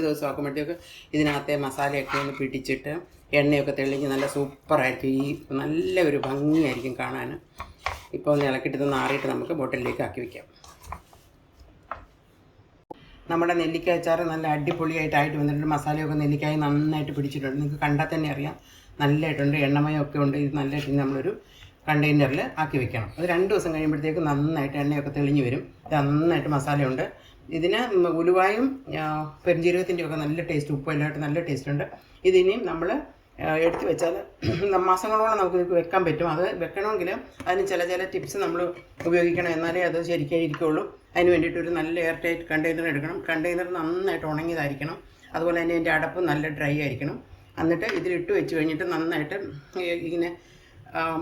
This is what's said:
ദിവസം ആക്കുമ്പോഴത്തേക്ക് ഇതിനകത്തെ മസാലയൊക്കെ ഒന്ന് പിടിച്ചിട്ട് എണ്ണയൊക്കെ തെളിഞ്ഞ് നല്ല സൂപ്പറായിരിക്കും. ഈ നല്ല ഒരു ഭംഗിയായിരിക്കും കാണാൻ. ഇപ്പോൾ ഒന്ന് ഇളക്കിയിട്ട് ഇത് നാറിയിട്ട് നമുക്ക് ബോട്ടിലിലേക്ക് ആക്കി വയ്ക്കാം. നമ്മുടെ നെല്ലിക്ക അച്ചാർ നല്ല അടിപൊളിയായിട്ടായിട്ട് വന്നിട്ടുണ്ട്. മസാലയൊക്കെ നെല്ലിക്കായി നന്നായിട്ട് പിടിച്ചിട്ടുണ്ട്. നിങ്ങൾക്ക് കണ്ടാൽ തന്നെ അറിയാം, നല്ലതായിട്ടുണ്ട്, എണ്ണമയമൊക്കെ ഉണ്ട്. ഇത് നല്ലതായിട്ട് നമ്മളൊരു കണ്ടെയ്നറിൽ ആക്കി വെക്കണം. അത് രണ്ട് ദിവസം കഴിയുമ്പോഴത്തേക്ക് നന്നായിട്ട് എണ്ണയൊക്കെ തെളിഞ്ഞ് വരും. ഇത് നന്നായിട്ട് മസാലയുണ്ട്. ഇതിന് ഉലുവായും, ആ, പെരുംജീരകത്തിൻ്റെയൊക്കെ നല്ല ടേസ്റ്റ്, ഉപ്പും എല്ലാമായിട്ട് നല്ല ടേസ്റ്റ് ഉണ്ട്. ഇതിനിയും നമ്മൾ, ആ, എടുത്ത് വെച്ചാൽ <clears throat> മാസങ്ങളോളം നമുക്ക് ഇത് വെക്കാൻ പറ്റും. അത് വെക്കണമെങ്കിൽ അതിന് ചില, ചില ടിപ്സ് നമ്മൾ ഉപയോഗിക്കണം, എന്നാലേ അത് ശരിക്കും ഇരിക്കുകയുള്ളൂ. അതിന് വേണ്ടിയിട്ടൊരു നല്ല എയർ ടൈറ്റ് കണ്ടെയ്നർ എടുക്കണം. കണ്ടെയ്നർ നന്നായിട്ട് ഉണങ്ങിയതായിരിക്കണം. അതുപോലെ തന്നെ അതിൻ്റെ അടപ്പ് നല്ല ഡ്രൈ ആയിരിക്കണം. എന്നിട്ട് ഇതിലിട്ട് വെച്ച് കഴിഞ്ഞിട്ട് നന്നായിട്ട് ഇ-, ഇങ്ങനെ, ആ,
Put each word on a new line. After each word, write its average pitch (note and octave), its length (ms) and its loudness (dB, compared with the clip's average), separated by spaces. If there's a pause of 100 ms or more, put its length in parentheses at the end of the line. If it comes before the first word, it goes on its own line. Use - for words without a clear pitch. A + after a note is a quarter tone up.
ദിവസം D3 240 0
ആക്കുമ്പോഴത്തേക്ക് D3 460 -4 (400)
ഇതിനകത്തെ D3 380 2 (120)
മസാലയൊക്കെ C#3 560 -2
ഒന്ന് C#3 180 -4
പിടിച്ചിട്ട് C3+ 540 -4 (460)
എണ്ണയൊക്കെ C#3+ 400 4
തെളിഞ്ഞ് C3+ 340 -2
നല്ല C#3 220 0
സൂപ്പറായിരിക്കും. C3+ 720 0 (120)
ഈ C#3+ 40 -2 (360)
നല്ല F3 480 0
ഒരു C#3+ 180 0
ഭംഗിയായിരിക്കും C3+ 720 0
കാണാൻ. B2+ 280 -6 (880)
ഇപ്പോൾ D3 160 0
ഒന്ന് C#3+ 160 2
ഇളക്കിയിട്ട് C3+ 300 -2
ഇത് C#3+ 160 0
നാറിയിട്ട് C3+ 380 -2
നമുക്ക് B2 280 -4
ബോട്ടിലിലേക്ക് B2+ 460 -4
ആക്കി B2 160 -8
വയ്ക്കാം. - 240 -14 (2750)
നമ്മുടെ E3+ 300 2
നെല്ലിക്ക E3 360 -2
അച്ചാർ E3 220 2 (140)
നല്ല D#3+ 220 -2
അടിപൊളിയായിട്ടായിട്ട് D3+ 880 0
വന്നിട്ടുണ്ട്. D3 340 0
മസാലയൊക്കെ D3+ 480 0
നെല്ലിക്കായി D3 420 0
നന്നായിട്ട് D3 520 0
പിടിച്ചിട്ടുണ്ട്. C#3 440 -4
നിങ്ങൾക്ക് D3 240 -2
കണ്ടാൽ D3 280 2
തന്നെ D#3 220 0
അറിയാം, C#3+ 200 -6 (460)
നല്ലതായിട്ടുണ്ട്, D3 560 4 (100)
എണ്ണമയമൊക്കെ D3 560 2
ഉണ്ട്. C#3 220 2
ഇത് C#3 140 -2
നല്ലതായിട്ട് C#3 420 0
നമ്മളൊരു C#3 300 0 (560)
കണ്ടെയ്നറിൽ D3 520 4 (220)
ആക്കി D3+ 200 -2
വെക്കണം. A2 360 -4
അത് E3 160 -4
രണ്ട് F#3 180 2
ദിവസം F3+ 240 0
കഴിയുമ്പോഴത്തേക്ക് D#3 540 0
നന്നായിട്ട് C#3+ 540 0
എണ്ണയൊക്കെ C#3+ 340 0
തെളിഞ്ഞ് C#3+ 300 2
വരും. C3 140 0 (240)
ഇത് - 140 -6
നന്നായിട്ട് D3+ 560 2
മസാലയുണ്ട്. C#3+ 500 0 (520)
ഇതിന് F3 220 2 (420)
ഉലുവായും, F#3+ 440 4 (360)
ആ, D#3 40 -2 (400)
പെരുംജീരകത്തിൻ്റെയൊക്കെ E3+ 800 2
നല്ല D#3+ 240 -2
ടേസ്റ്റ്, D3 260 0
ഉപ്പും D3 180 -4
എല്ലാമായിട്ട് D3 320 0
നല്ല D3 220 0
ടേസ്റ്റ് C#3+ 260 -4
ഉണ്ട്. C#3+ 120 0 (440)
ഇതിനിയും F#3 320 6 (100)
നമ്മൾ, E3 180 -2 (540)
ആ, D#3 120 2 (100)
എടുത്ത് E3+ 260 2
വെച്ചാൽ F3 240 0 (260)
<clears throat> F3+ 480 2
മാസങ്ങളോളം G#3+ 520 2
നമുക്ക് F3+ 240 2
ഇത് F3 140 0
വെക്കാൻ F#3 280 2
പറ്റും. E3 260 0
അത് F3 120 0 (180)
വെക്കണമെങ്കിൽ G3 460 -2 (380)
അതിന് F#3+ 240 2
ചില, F3 100 0 (100)
ചില F#3 120 -2 (100)
ടിപ്സ് F#3 320 -6
നമ്മൾ E3+ 160 -2 (480)
ഉപയോഗിക്കണം, F3 480 2
എന്നാലേ E3+ 320 0
അത് D#3+ 80 -2 (140)
ശരിക്കും E3 360 0
ഇരിക്കുകയുള്ളൂ. D#3 360 0 (320)
അതിന് F3 180 6
വേണ്ടിയിട്ടൊരു E3+ 460 0
നല്ല D#3+ 160 -2 (100)
എയർ E3 180 0
ടൈറ്റ് E3+ 280 -2
കണ്ടെയ്നർ D#3+ 400 0
എടുക്കണം. D#3 260 -4 (120)
കണ്ടെയ്നർ F3 380 0 (120)
നന്നായിട്ട് E3 540 -2
ഉണങ്ങിയതായിരിക്കണം. D3+ 640 -4 (380)
അതുപോലെ E3+ 260 0
തന്നെ E3+ 160 0
അതിൻ്റെ E3 200 0
അടപ്പ് D#3+ 220 -2 (120)
നല്ല D3+ 160 0 (100)
ഡ്രൈ D3 180 0 (100)
ആയിരിക്കണം. C#3+ 320 -4 (440)
എന്നിട്ട് E3+ 260 0 (120)
ഇതിലിട്ട് F3+ 380 -2
വെച്ച് D#3 200 0
കഴിഞ്ഞിട്ട് D#3 360 0
നന്നായിട്ട് D#3+ 440 -2 (480)
ഇ-, F3 240 -2
ഇങ്ങനെ, E3+ 200 -2 (680)
ആ, - 20 -2 (220)